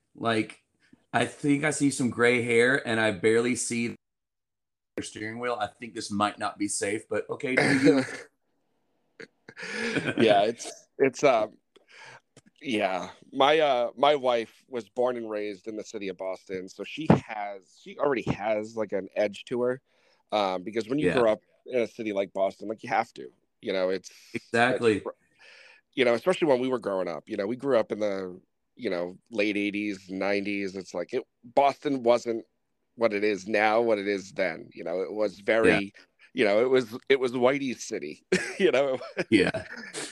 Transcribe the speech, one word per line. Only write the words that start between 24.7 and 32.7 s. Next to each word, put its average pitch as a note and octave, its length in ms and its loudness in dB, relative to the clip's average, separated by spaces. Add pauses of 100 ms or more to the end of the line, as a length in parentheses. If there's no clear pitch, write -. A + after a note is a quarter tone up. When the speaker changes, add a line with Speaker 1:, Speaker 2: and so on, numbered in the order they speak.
Speaker 2:
it's, - 80 -10 (880)
you C3 100 2
know, A#2+ 100 4
especially F3 340 2
when B2+ 120 4
we C3 80 -2
were B2+ 100 0
growing G2 300 -2
up, D2+ 180 -8
you G#2+ 100 -8
know, G2+ 100 -2
we A#2+ 100 -4
grew C3 220 2
up A2 140 0
in G#2 80 -6
the, F#2+ 380 -4 (360)
you A#2 160 -6
know, F2+ 260 -4 (140)
late G#2 260 0
eighties, G2+ 540 -4
nineties. G2 640 -2
It's F#2 160 -12
like, F2 220 -6
it, B2+ 80 -2 (200)
Boston C3+ 600 0
wasn't A#2 420 2 (520)